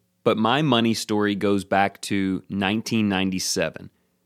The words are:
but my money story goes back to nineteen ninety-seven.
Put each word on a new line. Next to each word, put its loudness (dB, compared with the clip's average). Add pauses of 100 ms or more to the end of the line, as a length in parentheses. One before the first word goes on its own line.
(240)
but 4
my 0
money 2
story 0
goes 0
back 0
to -2
nineteen 0
ninety-seven. -2 (360)